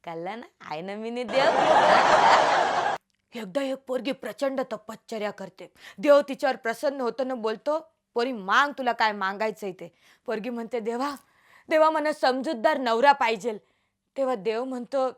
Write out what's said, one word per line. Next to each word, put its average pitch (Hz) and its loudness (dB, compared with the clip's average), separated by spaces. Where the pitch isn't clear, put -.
"कळलं 175 -10
ना, - -16
आहे 156 -10
ना 196 -8
मी 220 -8
नी 240 -6
देव." 262 2
एकदा 220 -6
एक 269 -4
पोरगी 262 -4
प्रचंड 262 -6
तपश्चर्या 208 -8
करते, 185 -16
देव 285 8
तिच्यावर 262 -2
प्रसन्न 269 -4
होतो 240 -4
ना 262 -4
बोलतो, 226 -2
"पोरी, 240 -2
मांग, 233 2
तुला 247 -2
काय 220 2
मागायचंय 202 -4
ते." 170 -16
पोरगी 220 -4
म्हणते, 233 -6
"देवा, 240 -4
देवा, 311 6
मला 302 0
समजूतदार 294 0
नवरा 247 4
पाहिजेल." 226 0
तेव्हा 262 0
देव 220 -4
म्हणतो 262 -4